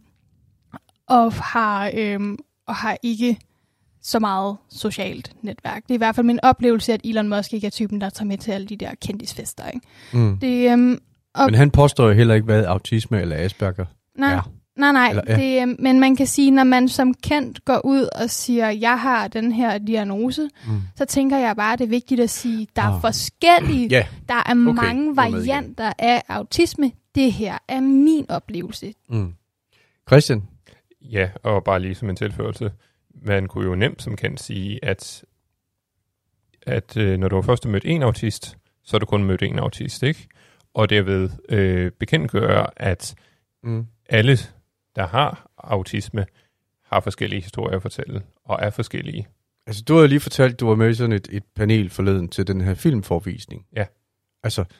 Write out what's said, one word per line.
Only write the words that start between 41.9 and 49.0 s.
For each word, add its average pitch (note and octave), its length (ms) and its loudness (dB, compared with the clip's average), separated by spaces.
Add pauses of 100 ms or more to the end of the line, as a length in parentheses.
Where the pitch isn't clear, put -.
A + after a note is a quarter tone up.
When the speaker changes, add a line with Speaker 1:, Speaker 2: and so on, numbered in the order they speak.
Speaker 3:
bekendtgøre, G#2 840 0
at - 400 -6 (480)
Speaker 2:
Mm. A2+ 220 -6 (240)
Speaker 3:
alle, A#2 280 4 (580)
der F#2+ 120 -4
har C#3 500 -4
autisme, G2+ 680 -6 (640)
har G2+ 80 2
forskellige G2 420 -6
historier - 340 -6
at F#2 60 -4
fortælle, - 400 -10 (240)
og G#2+ 160 -4
er G#2 80 -2
forskellige. G#2 580 -10 (400)